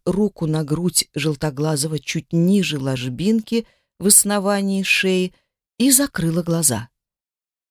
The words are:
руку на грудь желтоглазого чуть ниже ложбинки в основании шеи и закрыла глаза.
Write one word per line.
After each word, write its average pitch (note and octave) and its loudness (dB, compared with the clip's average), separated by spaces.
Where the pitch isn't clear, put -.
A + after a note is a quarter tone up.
руку F#3 0
на D#3 0
грудь D#3+ -2
желтоглазого D3+ -2
чуть - -8
ниже E3+ 2
ложбинки C#3 -2
в F#3 0
основании G3 0
шеи F#3 0
и B3+ 4
закрыла F3+ 0
глаза. D3 -2